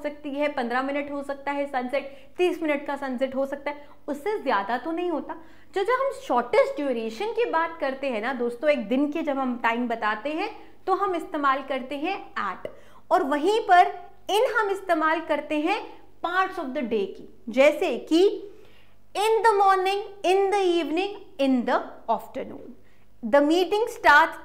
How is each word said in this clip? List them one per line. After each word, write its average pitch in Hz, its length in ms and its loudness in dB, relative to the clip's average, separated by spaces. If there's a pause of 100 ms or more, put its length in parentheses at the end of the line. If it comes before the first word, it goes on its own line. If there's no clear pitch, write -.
सकती 294 260 -8
है, 285 220 -2
पन्द्रह 254 300 -2
मिनट 285 300 -4
हो 285 120 -6
सकता 277 280 -6
है 285 160 -2
sunset, 262 480 -4 (220)
तीस 349 260 0
मिनट 294 240 0
का 285 80 -4
sunset 262 400 -4
हो 269 100 0
सकता 285 260 -6
है, - 160 -14 (200)
उससे 302 360 -4
ज्यादा 233 340 0
तो 254 140 -6
नहीं 359 200 -2
होता। 311 240 -4 (400)
जो, 392 80 0
जो 453 120 2
हम 539 160 0 (100)
shortest 285 540 2
duration 262 580 -4
की 466 160 0
बात 330 300 -2
करते 269 300 -4
हैं 220 120 -2
ना 247 120 -2
दोस्तों, 240 360 0
एक 247 180 0
दिन 277 240 2
के 330 100 -4
जब 277 180 -2
हम 247 240 -2
time 233 240 0
बताते 226 420 -2
हैं 349 200 -4 (380)
तो 381 80 2
हम 381 200 -2
इस्तेमाल 285 480 -2
करते 269 340 -6
हैं 359 200 -4 (260)
at, 190 260 -8 (420)
और 349 120 6
वहीं 294 360 2 (120)
पर 359 200 8 (400)
in 427 260 2
हम 427 120 2
इस्तेमाल 330 580 0
करते 294 320 -2
हैं 370 200 0 (460)
parts 370 340 0
of 269 160 -6
the 294 80 -2
day 214 240 0
की, - 200 -16 (220)
जैसे 294 460 4 (160)
कि 349 160 8 (880)
in 440 300 4
the 453 100 8
morning, 392 480 4 (220)
in 381 260 4
the 403 100 2 (120)
evening, 339 420 -2 (260)
in 262 280 4
the 285 100 2 (320)
afternoon। - 580 -6 (540)
The 247 180 6
meeting 359 480 4
starts 320 560 6